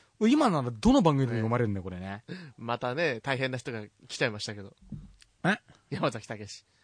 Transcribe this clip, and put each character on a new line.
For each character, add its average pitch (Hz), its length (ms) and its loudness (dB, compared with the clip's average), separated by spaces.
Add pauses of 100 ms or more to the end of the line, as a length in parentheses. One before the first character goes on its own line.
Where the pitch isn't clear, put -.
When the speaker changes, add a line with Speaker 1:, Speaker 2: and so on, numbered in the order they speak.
(280)
Speaker 1:
今 285 220 6
な 156 120 2
ら 123 100 -2
ど 120 220 4
の 277 80 8
番 160 140 6
組 135 100 4
で 120 80 0
も 117 60 0
読 110 100 0
ま 120 80 2
れ 120 60 2
る 113 60 2
ん 104 40 0
だ 98 60 -4
よ、 90 40 -8
こ 92 60 -10
れ 90 100 -8
ね。 98 240 -8 (340)
Speaker 2:
ま 117 200 -4
た 123 160 -4
ね、 143 280 -2
大 135 160 -2
変 131 140 -2
な 127 60 -4
人 127 140 -10
が 113 100 -6 (260)
来 - 100 -12
ち - 60 0
ゃ 135 40 4
い 113 40 -4
ま 104 80 -8
し - 60 -8
た 110 80 -6
け 101 80 -12
ど。 - 140 -16 (680)
Speaker 1:
え？ 190 140 2 (320)
Speaker 2:
山 - 220 -2
崎 110 160 -10
武 107 200 -12
史。 - 160 -18 (200)